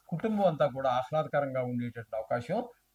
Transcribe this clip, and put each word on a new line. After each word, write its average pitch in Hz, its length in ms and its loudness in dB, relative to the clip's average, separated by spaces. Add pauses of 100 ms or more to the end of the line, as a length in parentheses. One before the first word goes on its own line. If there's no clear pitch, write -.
కుటుంబం 202 380 2
అంతా 156 220 4
కూడా 135 220 0
ఆహ్లాదకరంగా 135 720 0
ఉండేటటువంటి 120 520 -4
అవకాశం 123 520 -2 (280)